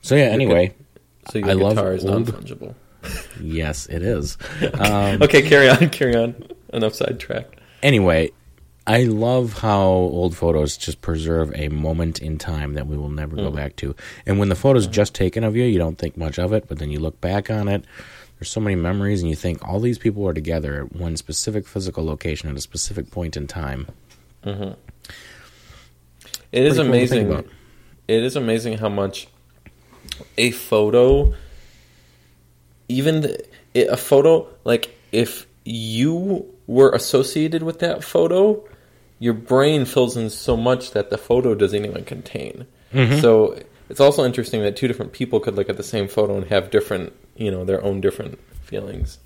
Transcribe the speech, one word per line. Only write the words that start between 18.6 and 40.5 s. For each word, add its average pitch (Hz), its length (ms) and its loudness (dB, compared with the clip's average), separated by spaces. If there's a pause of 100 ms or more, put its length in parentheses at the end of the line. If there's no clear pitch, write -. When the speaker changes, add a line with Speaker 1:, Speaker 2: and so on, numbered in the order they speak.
Speaker 1:
memories, 98 460 -2
and 85 80 -2
you 78 60 -2
think 82 320 -6
all 92 120 -2
these 120 180 0
people 104 260 -2
were 90 100 0
together 76 520 -4
at - 100 -16
one 82 220 -6
specific 107 500 -6
physical 92 380 -8
location 76 440 -6
at 69 60 -8
a 67 60 -10
specific - 500 -8
point 85 260 -8
in 71 100 -8
time. 69 400 -8 (560)
Speaker 2:
Mm-hmm. 101 300 -8 (1800)
It 123 120 2
is 151 120 4
Speaker 1:
Pretty 151 160 2
cool 123 80 6
to 123 80 2
think 123 200 2
Speaker 2:
amazing. 87 40 0
Speaker 1:
about. - 140 -2 (640)
Speaker 2:
It 113 160 2
is 127 120 -4
amazing 113 420 -2
how 110 120 -2
much 98 380 -4 (1120)
a 120 140 2
photo, 120 840 4 (1500)
even 151 340 0
the, - 240 -6 (280)
it, - 160 4
a - 80 0
photo, 160 500 6 (160)
like, 117 320 0 (160)
if - 360 -2 (160)
you 127 840 -2 (220)
were 131 240 8
associated 156 720 0
with 165 160 -6
that 160 240 -2
photo, 185 600 2 (560)
your 117 140 0
brain 139 520 2
fills 123 300 0
in 113 140 -4
so - 260 -2